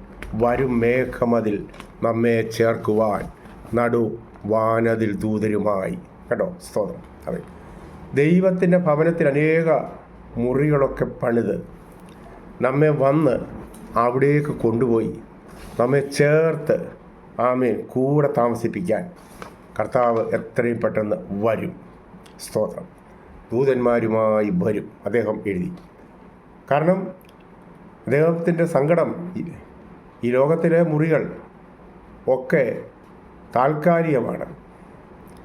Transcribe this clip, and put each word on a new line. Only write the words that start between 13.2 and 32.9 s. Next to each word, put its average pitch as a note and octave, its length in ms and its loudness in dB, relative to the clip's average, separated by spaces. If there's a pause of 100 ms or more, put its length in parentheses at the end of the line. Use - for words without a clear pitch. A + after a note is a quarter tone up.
അവിടേക്ക് C3+ 480 2
കൊണ്ടുപോയി A#2 760 0 (600)
നമ്മെ C3 200 4
ചേർത്ത്, D3+ 880 2 (520)
ആമേൻ, B2+ 460 0
കൂടെ C#3 420 0 (100)
താമസിപ്പിക്കാൻ A2 720 -2 (680)
കർത്താവ് A#2 540 0
എത്രയും A#2 460 -2
പെട്ടെന്ന് G#2 640 -4
വരും. G2 300 -2 (640)
സ്തോത്രം. - 440 -4 (680)
ദൂതന്മാരുമായി A2+ 1000 2
വരും, G2+ 380 -2 (160)
അദ്ദേഹം G#2+ 400 0
എഴുതി. F2+ 260 -4 (960)
കാരണം F3+ 380 2 (960)
അദ്ദേഹത്തിൻ്റെ E3 600 2
സങ്കടം E3 760 0
ഈ, - 60 -8 (800)
ഈ A#2 60 0
ലോകത്തിലെ E3 520 4
മുറികൾ D3+ 500 0 (960)
ഒക്കെ B2+ 540 0 (720)